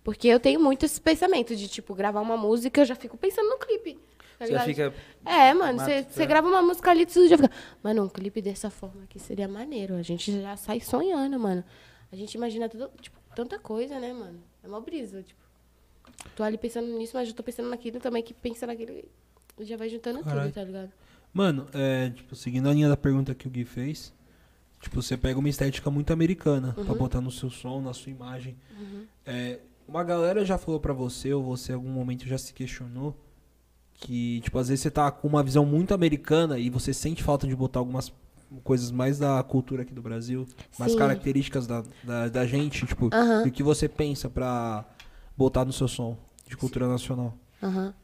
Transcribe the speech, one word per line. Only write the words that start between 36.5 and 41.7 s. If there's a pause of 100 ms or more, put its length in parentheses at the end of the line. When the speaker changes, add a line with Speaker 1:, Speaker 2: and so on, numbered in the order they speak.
Speaker 3:
e
você
sente
falta
de
botar
algumas (500)
coisas
mais
da
cultura
aqui
do
Brasil, (300)
mais
Speaker 1:
Sim.
Speaker 3:
características
da, (200)